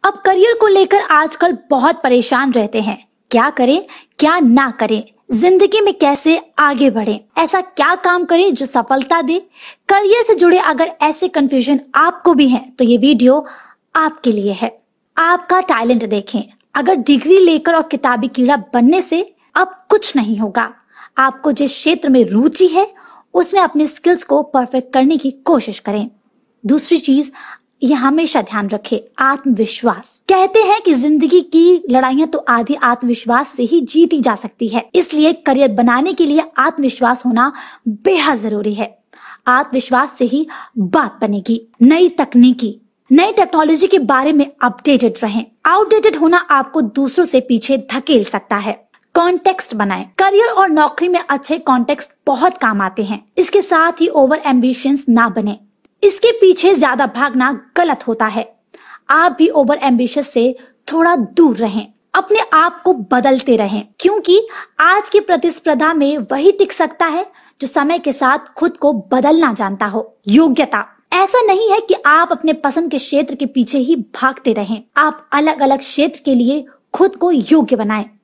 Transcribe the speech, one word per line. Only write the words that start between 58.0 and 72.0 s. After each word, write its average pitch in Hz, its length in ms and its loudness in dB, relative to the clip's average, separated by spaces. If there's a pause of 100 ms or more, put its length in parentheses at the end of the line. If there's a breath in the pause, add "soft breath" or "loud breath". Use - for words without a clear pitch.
होता 226 180 -2
है। 214 300 -8 (540 loud breath)
आप 254 280 2
भी 320 100 2
ओवर 285 360 0
एम्बिशियस 254 440 -2
से 247 300 -2 (360 loud breath)
थोड़ा 339 220 2
दूर 262 420 0
रहें, 214 300 -4 (260)
अपने 415 260 0 (140)
आप 349 280 0
को 370 120 2
बदलते 247 600 0
रहें, 208 320 -4 (120)
क्योंकि 403 480 0 (320 loud breath)
आज 381 300 2
की 403 100 2
प्रतिस्पर्धा 311 760 -2
में 294 240 0
वही 277 340 0
टिक 392 220 -2
सकता 320 320 -4
है 330 260 -6 (300 soft breath)
जो 277 60 -8
समय 302 320 -2
के 285 140 -4
साथ 277 400 -2
खुद - 240 -4
को 294 160 0
बदलना 262 600 0
जानता 196 320 -6
हो। 208 320 -8 (100)
योग्यता, 247 580 2 (280)
ऐसा 392 280 2
नहीं 415 300 0
है 440 80 2
कि 440 160 -2 (100)